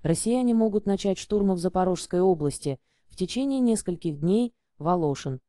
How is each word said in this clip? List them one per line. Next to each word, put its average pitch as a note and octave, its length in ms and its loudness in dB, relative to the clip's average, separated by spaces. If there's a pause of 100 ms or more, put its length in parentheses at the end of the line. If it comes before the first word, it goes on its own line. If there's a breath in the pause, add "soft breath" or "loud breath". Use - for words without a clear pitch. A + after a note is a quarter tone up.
Россияне A#3+ 500 0
могут A3 320 2
начать G3 340 -2
штурмы G3+ 360 0
в F3+ 40 -2
Запорожской F3+ 640 0
области D3+ 600 0 (260)
в - 100 -20
течение C4+ 440 -2
нескольких F3+ 580 0
дней, G3+ 340 2 (260)
Волошин. D3 720 -2